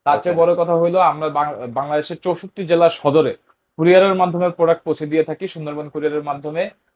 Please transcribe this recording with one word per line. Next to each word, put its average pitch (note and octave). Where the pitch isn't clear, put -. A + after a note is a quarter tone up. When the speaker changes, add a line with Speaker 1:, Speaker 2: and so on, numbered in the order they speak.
Speaker 1:
তার C#3+
চেয়ে F3
Speaker 2:
ওকে। E3
Speaker 1:
বড় E3+
কথা E3+
হইলো, E3+
আমরা D#3
বাং-, C#3+
বাংলাদেশের D3
চৌষট্টি F#3
জেলা E3+
সদরে C#3+
কুরিয়ারের F#3
মাধ্যমে F3+
প্রোডাক্ট E3
পৌঁছে D#3
দিয়ে D#3
থাকি, D#3
সুন্দরবন D3+
কুরিয়ারের D3+
মাধ্যমে। D3+